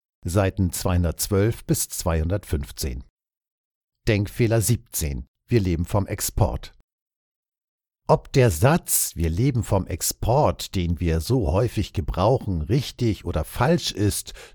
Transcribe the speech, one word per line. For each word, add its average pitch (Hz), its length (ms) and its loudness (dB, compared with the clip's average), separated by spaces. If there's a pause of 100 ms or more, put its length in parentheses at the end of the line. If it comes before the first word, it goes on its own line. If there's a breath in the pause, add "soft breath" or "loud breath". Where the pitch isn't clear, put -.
(240)
Seiten 92 480 2
zweihundertzwölf 95 920 0
bis - 240 -2
zweihundertfünfzehn. 80 1120 -4 (1040)
Denkfehler 110 540 2
siebzehn, 73 640 -2 (240)
wir 117 100 4
leben 87 240 0
vom 98 240 -2
Export. - 640 -2 (1400)
Ob - 240 2
der 127 180 6
Satz, 117 640 2
„Wir 80 140 0
leben 117 340 0
vom 95 240 0
Export“, - 840 0
den 87 280 -2
wir 82 180 2
so 101 320 0
häufig 104 400 0
gebrauchen, 95 680 0
richtig 113 640 -2
oder - 180 -2
falsch - 480 0
ist, - 420 -2 (220 loud breath)